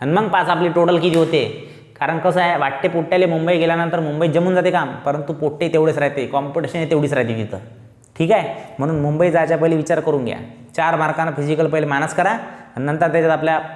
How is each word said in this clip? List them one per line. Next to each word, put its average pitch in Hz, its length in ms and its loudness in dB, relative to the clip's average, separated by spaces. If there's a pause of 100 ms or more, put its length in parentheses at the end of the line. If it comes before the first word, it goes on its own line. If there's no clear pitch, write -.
आणि 139 100 -2
मग 208 160 2
पास 175 220 0
आपली 175 200 2
टोटल 170 300 2
किती 165 180 2
होते. 156 260 2 (560)
कारण 156 200 -2
कसं 180 220 2
आहे, 170 160 2
वाटते 143 300 -2
पोट्ट्याले 170 380 2
मुंबई 165 320 0
गेल्यानंतर 165 420 0
मुंबईत 156 300 0
जमून 175 260 2
जाते 180 160 2
काम, 156 180 0 (160)
परंतु 147 280 -2
पोट्टे 151 400 -2
तेवढेच 156 240 2
राहते, 139 300 -2
कॉम्पिटिशन 147 600 -4
तेवढीच 147 240 0
राहते 117 220 0
तिथं, 104 220 -6 (580)
ठीक 165 160 0
आहे. 196 220 0 (260)
म्हणून 151 220 0
मुंबई 151 300 2
जायच्या 160 260 2
पहिले 165 180 2
विचार 156 240 0
करून 147 260 0
घ्या, 104 120 -6 (380)
चार 165 200 0
मार्कांना 156 360 -2
फिजिकल 151 360 0
पहिले 151 200 0
मानस 147 260 -2
करा 180 160 2
आणि - 560 -8
नंतर 156 260 0
त्याच्यात 165 200 4
आपल्या 156 260 2 (180)